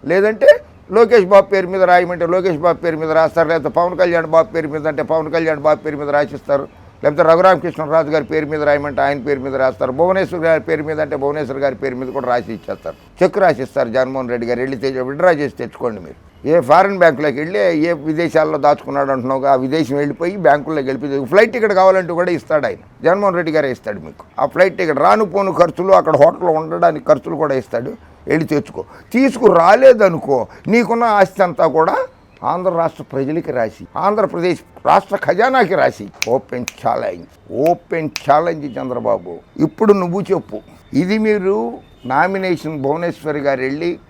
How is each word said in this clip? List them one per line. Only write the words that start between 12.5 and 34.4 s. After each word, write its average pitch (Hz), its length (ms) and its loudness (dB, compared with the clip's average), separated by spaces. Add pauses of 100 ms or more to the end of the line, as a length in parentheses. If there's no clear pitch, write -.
ఇచ్చేస్తారు. 90 720 -8
చెక్కు 185 160 0
రాసిస్తారు 131 500 0
జగన్మోహన్ 131 400 -4
రెడ్డి 117 180 -4
గారు, 120 120 -2
వెళ్ళి 131 180 -4
తె-, 131 240 -4
విత్‌డ్రా 147 300 0
చేసి 143 240 -4
తెచ్చుకోండి 113 460 -8
మీరు. - 460 -14
ఏ 165 140 2
ఫారిన్ 185 360 4
బ్యాంకులోకి 147 420 0
వెళ్ళి 175 200 -4 (280)
ఏ 170 60 0
విదేశాల్లో 156 640 -2
దాచుకున్నాడు 139 540 0
అంటున్నావుగా, 131 400 -2
ఆ 135 40 6
విదేశం 131 400 -2
వెళ్ళిపోయి 156 420 -4
బ్యాంకుల్లోకి 147 500 0
వెళ్ళిపోయి 139 380 -4
ఫ్లైట్ 208 280 4
టికెట్ 214 200 0
కావాలంటూ 185 400 4
కూడా 175 180 0
ఇస్తాడు 151 340 -2
ఆయన. 98 120 -4 (260)
జగన్మోహన్ 190 320 2
రెడ్డి 165 160 -2
గారే 147 200 0
ఇస్తాడు 107 280 -8
మీకు 78 260 -20 (140)
ఆ 139 60 0
ఫ్లైట్ 185 320 2
టికెట్. 160 200 0
రాను 208 280 4
పోను 190 260 -2
ఖర్చులు, 175 420 2
అక్కడ 160 240 4
హోటల్లో 165 340 4
ఉండడానికి 160 540 0
ఖర్చులు 151 300 0
కూడా 143 200 -2
ఇస్తాడు, 123 380 -6 (340)
వెళ్ళి 156 200 0
తెచ్చుకో. - 380 -4 (280)
తీసుకురాలేదనుకో, 208 1300 4 (200)
నీకున్న 233 360 0
ఆస్తి 202 400 0
అంతా 165 240 0
కూడా 160 300 0 (460)
ఆంధ్ర 175 280 -2
రాష్ట్ర 165 320 -4
ప్రజలకి 151 480 -6
రాసి, 113 360 -6 (100)
ఆంధ్రప్రదేశ్ 180 600 -2 (260)